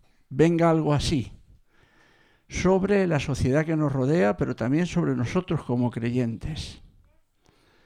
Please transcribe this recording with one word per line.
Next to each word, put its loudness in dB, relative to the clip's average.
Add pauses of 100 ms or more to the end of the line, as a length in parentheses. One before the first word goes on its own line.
(280)
venga 4
algo 2
así, -2 (1160)
sobre 2
la 0
sociedad 0
que -2
nos 0
rodea, 2
pero -4
también 0
sobre -2
nosotros -2
como 0
creyentes. -6 (1040)